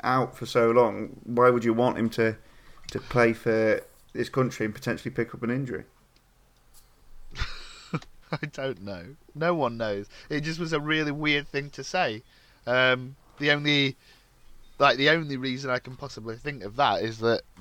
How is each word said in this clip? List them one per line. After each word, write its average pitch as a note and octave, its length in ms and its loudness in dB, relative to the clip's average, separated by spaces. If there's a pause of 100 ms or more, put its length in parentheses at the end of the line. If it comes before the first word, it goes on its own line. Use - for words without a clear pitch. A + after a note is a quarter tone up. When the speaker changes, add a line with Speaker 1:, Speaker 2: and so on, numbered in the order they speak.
Speaker 1:
out B2 340 0
for A#2 80 -10
so A#2 260 4
long, A2 520 2
why A#2+ 260 6
would A#2+ 140 4
you A#2 100 4
want B2 240 2
him A2+ 140 0
to, A2+ 240 0 (560)
to G2 80 -6
play A#2 340 2
for A2 460 2 (340)
his A#2 160 -4
country B2+ 360 -2
and G#2+ 100 -6
potentially - 360 -6
pick A#2 220 -6
up - 100 -14
an A2+ 80 -4
injury? B2+ 340 -6 (1500)
Speaker 2:
<laughs> - 580 -8 (380)
I D#3 200 -6
don't C3+ 300 -6
know. F#2+ 220 -10 (320)
No E3 180 0
one B2 240 -2
knows. G#2 300 -4 (220)
It D3+ 120 -2
just D#3+ 180 -6
was E3 140 -4
a D3+ 60 0
really D3+ 320 0
weird D3 360 -2
thing C#3+ 240 -6
to C3+ 120 -12
say. C3+ 400 -2 (420)
Um, B2+ 500 2 (240)
the D3 120 2
only, D3 440 2 (840)
like, C#3 180 6
the C#3 120 4
only D3+ 280 0
reason C3 320 -6
I B2+ 100 0
can B2+ 160 -12
possibly A2+ 400 -12
think C#3 280 -10
of G#2 140 -12
that G#2+ 260 2
is A2 160 -6
that A2+ 220 2 (200)